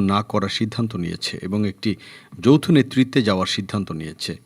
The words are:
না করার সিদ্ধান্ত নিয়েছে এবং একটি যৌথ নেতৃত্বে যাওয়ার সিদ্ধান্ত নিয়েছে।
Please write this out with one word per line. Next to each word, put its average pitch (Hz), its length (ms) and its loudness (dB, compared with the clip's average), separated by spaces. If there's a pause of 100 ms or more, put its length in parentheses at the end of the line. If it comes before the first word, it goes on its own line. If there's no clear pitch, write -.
না 98 180 2
করার 98 340 -2
সিদ্ধান্ত 113 380 -2
নিয়েছে 85 460 -6
এবং 95 260 -2
একটি 101 240 -4 (480)
যৌথ 135 300 6
নেতৃত্বে 131 520 4
যাওয়ার 95 320 0
সিদ্ধান্ত 98 380 -4
নিয়েছে। 78 420 -10 (120)